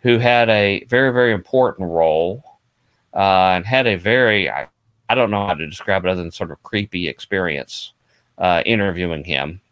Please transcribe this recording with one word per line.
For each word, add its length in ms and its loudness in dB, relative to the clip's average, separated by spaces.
who 180 4
had 320 4
a 340 2
very, 280 2
very 200 2
important 580 -2
role, 540 0
uh, 420 4
and 80 -4
had 220 0
a 100 0
very, 540 0
I, 180 -8
I 60 2
don't 160 0
know 160 -2
how 80 -2
to 120 -10
describe 380 -4
it 60 0
other 120 -2
than 80 -8
sort 200 -10
of 120 -18
creepy 460 -6
experience, 880 -6
uh, 280 2
interviewing 580 -2
him. 360 -6